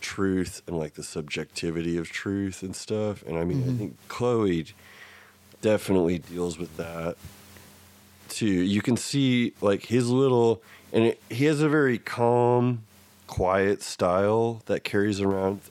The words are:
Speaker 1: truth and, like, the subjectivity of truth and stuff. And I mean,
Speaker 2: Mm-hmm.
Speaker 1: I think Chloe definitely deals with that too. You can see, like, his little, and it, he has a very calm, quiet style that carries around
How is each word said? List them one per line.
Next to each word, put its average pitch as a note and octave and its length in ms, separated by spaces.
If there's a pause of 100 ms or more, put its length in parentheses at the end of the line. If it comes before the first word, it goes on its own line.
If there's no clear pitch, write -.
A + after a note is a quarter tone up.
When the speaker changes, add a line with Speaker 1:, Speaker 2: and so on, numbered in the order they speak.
Speaker 1:
truth F#2 640
and, E2+ 100
like, D#2 180
the D2+ 100
subjectivity E2 920
of E2 140
truth G2 520
and F#2 120
stuff. G#2+ 500
And E2 140
I E2+ 60
mean, F2 180
Speaker 2:
Mm-hmm. B2+ 80
Speaker 1:
I B2+ 80
think F#2 180 (120)
Chloe G#2+ 580 (960)
definitely F#2+ 560
deals F2 400
with D#2+ 180
that E2 400 (1120)
too. - 180
You G2 360
can A#2+ 140
see, B2+ 640
like, G2+ 260
his A#2+ 240
little, B2 500 (320)
and A2+ 120
it, - 260
he A#2+ 140
has D3+ 160
a D#3 80
very C#3 300
calm, A#2+ 840 (440)
quiet G2 560
style A2 840
that G2 180
carries G2+ 360
around G2 400 (100)